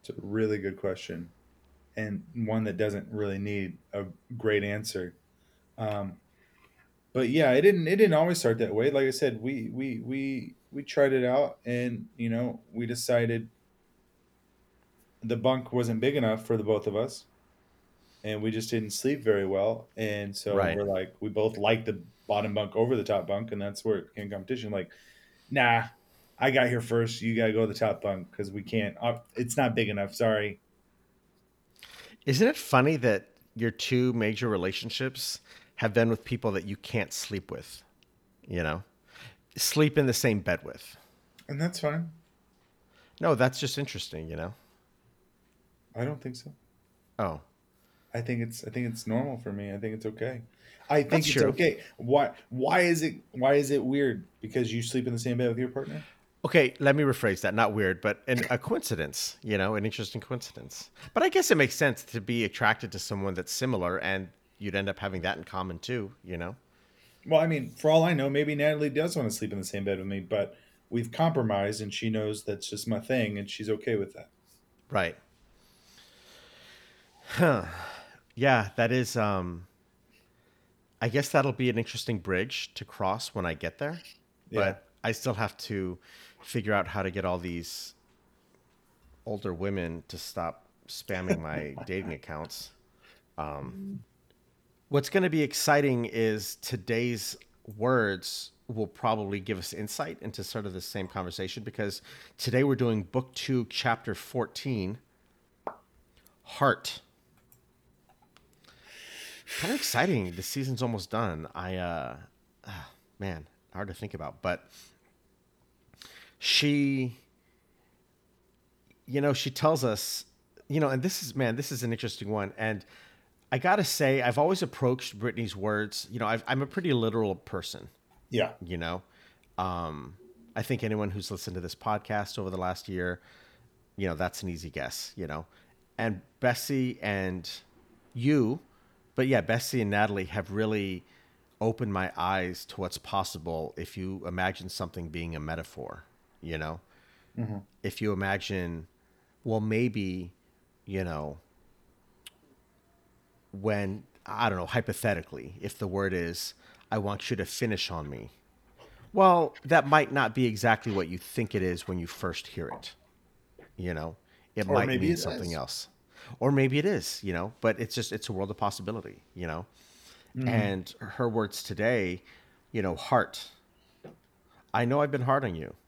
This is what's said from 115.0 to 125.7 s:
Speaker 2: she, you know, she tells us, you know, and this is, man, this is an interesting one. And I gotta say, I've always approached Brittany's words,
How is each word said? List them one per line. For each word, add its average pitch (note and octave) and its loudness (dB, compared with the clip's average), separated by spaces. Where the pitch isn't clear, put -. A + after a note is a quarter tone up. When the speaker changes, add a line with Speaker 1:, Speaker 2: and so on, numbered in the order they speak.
Speaker 2:
she, C#3 2
you C#3 0
know, D3 4
she C3 -2
tells D3+ 2
us, - -2
you C#3+ 0
know, D3 4
and C3 0
this F#3 -2
is, B2+ -10
man, B2 2
this C#3 -6
is A#2+ -6
an A#2+ -2
interesting A2 -4
one. G2+ -2
And A2 -2
I B2+ 0
gotta F3+ 4
say, C3+ 4
I've A#2+ 2
always F3 4
approached C3 0
Brittany's G#2+ -4
words, G#2 -2